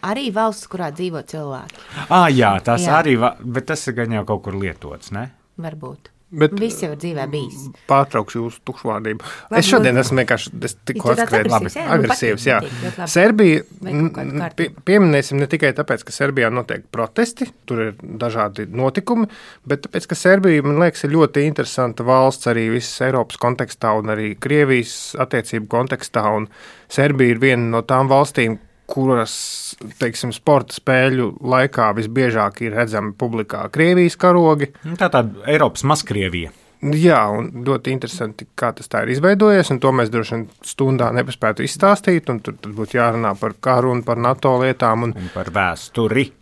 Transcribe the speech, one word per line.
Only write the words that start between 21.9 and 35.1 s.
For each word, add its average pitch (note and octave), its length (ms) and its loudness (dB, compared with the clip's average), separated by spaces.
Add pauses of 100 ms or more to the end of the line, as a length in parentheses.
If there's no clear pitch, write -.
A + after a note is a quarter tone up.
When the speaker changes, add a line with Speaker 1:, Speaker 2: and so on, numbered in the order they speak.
Speaker 3:
valsts C3 480 4
arī A2+ 180 0
visas A#2+ 320 -4
Eiropas B2+ 380 -2
kontekstā A#2+ 580 -2
un G#2+ 140 -4
arī G#2+ 240 -4
Krievijas C3+ 800 0
attiecību A#2+ 560 -6
kontekstā, A#2+ 640 -2
un G#2+ 140 -4 (400)
Serbija C3+ 420 2
ir A#2 80 0
viena A#2+ 320 2
no A#2 120 0
tām C3 280 2
valstīm, C3+ 480 2 (240)
kuras, C3 500 -2 (640)
teiksim, B2 360 -4
sporta C#3 460 2
spēļu B2+ 640 0
laikā B2+ 560 2
visbiežāk A2 680 0
ir A2+ 160 -6
redzami G#2+ 400 -2
publikā A2 540 -6
Krievijas F3 460 2
karogi. D#3+ 520 4 (140)
Speaker 2:
Nu, E3 180 -10
tā F#3 80 2
tāda A2 380 0